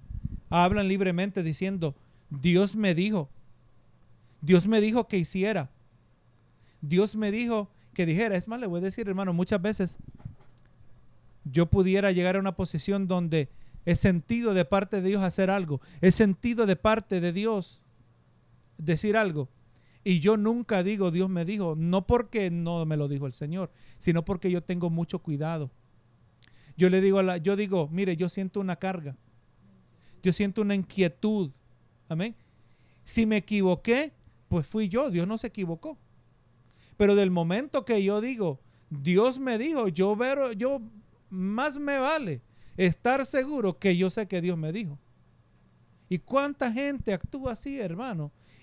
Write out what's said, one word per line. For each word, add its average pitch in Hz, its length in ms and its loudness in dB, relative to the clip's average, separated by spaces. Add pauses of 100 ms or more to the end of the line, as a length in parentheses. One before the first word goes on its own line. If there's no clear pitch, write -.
(500)
hablan 185 380 4
libremente 185 540 0
diciendo, 165 520 -2 (340)
"Dios 175 480 2
me 202 180 2
dijo, 185 360 0 (1120)
Dios 175 260 6
me 220 140 4
dijo 220 280 2
que 202 100 -2
hiciera, 185 520 -2 (1080)
Dios 180 360 0
me 214 140 -2
dijo 220 400 -2 (240)
que 180 100 0
dijera". 190 320 0
Es 180 120 -6
más, 233 120 -8
le 240 60 -6
voy 175 140 -4
a 185 40 -4
decir, 196 240 -6
hermano, 190 240 -2
muchas 180 300 0
veces 202 360 -4 (1500)
yo 151 220 2
pudiera 190 460 4
llegar 180 240 2
a 196 40 -2
una 190 160 -4
posición 196 500 -4
donde 170 420 0 (380)
he 170 100 4
sentido 208 560 2
de 180 140 4
parte 196 340 0
de 185 80 -2
Dios 196 140 2
hacer 190 260 0
algo, 175 320 -2 (220)
he 185 80 8
sentido 220 560 2
de 190 100 4
parte 214 440 0
de 175 120 0
Dios 202 480 -4 (960)
decir 170 400 0
algo, 160 320 0 (560)
y 180 160 4
yo 208 160 4
nunca 214 460 0
digo, 196 280 0
"Dios 180 180 0
me 175 160 -2
dijo", 185 320 -2
no 175 300 0
porque 233 440 0
no 170 360 -2
me 156 100 0
lo 147 120 -2
dijo 143 180 -4
el 127 60 -8
Señor, 165 380 -8 (280)
sino 165 260 0
porque 190 260 -2
yo 175 120 0
tengo 175 260 -4
mucho 170 300 -4
cuidado. 151 520 -6 (1080)
Yo 180 120 6
le 185 120 4
digo 196 180 4
a 190 60 4
la, 180 140 0
yo 190 180 0
digo, 190 340 0
"Mire, 185 260 -2
yo 175 120 -2
siento 190 320 -6
una 185 160 -4
carga, 170 400 -6 (1040)
yo 180 100 4
siento 202 300 0
una 202 140 0
inquietud". 190 720 0 (580)
Amén. 185 280 -4 (680)
Si 226 220 0
me 214 120 2
equivoqué, 214 720 0 (360)
pues 165 180 0
fui 214 220 -2
yo, 247 220 -2
Dios 175 180 -2
no 220 100 -4
se 254 80 -8
equivocó. 196 520 -8 (1000)
Pero 202 180 6
del 196 160 4
momento 185 540 -2
que 220 180 2
yo 202 180 0
digo, 214 400 -4 (300)
"Dios 180 480 2
me 254 200 -2
dijo", 262 300 -2
yo 185 280 0
vero-, 262 360 -2
yo 247 280 -2 (500)
más 220 480 -2
me 285 200 -2
vale 262 440 -2 (340)
estar 240 500 2
seguro 262 520 -2
que 185 180 2
yo 180 140 0
sé 214 160 -4
que 180 140 -4
Dios 175 160 -2
me 156 160 -4
dijo. 175 260 -8 (1080)
¿Y 180 100 -2
cuánta 277 540 -2
gente 269 400 -4
actúa 254 400 -6
así, 277 260 -10
hermano? 180 540 -6 (300)